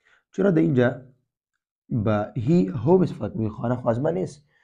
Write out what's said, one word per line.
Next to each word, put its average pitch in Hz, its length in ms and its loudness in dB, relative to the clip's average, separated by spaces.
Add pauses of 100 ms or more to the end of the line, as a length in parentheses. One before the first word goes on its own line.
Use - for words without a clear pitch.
(320)
چرا 196 180 2
در 160 120 4
اینجا 135 400 2 (880)
به 107 480 0
he 170 340 2 (140)
home 185 180 4
استفاده 104 360 -6
می‌کنیم؟ 110 120 -4
خانه 120 260 -4
خو 123 120 -4
از 117 120 0
من 160 140 -2
نیست. 180 320 -8 (180)